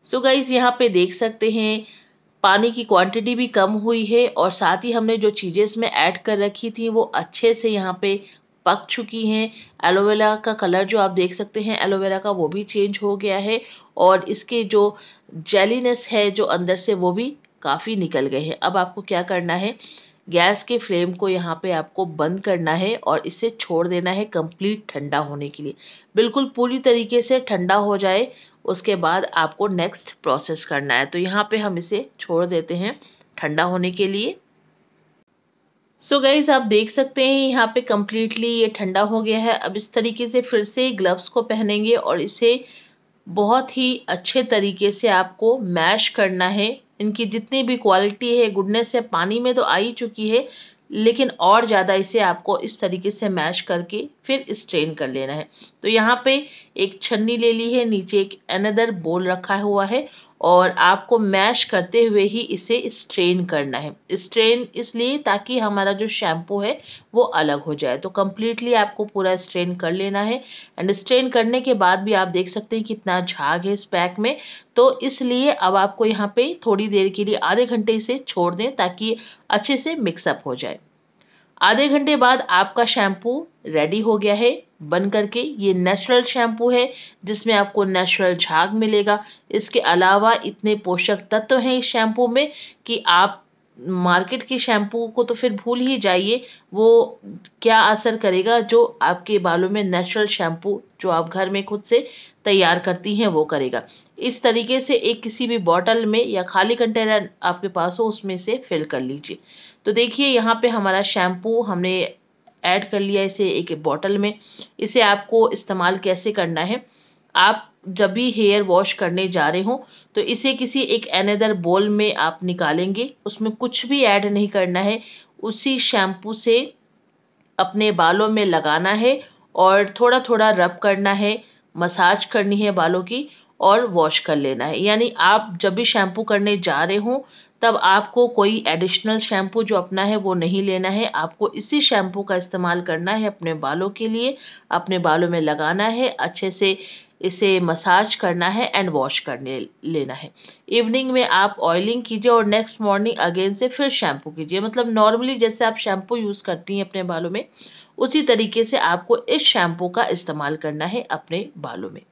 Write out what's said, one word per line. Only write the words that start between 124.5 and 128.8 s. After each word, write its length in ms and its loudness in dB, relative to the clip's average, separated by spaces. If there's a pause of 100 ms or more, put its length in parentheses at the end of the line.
है। 200 0 (400)
उसी 400 -2
शैम्पू 540 -2
से 260 2 (960)
अपने 360 2
बालों 340 4
में 180 2
लगाना 480 2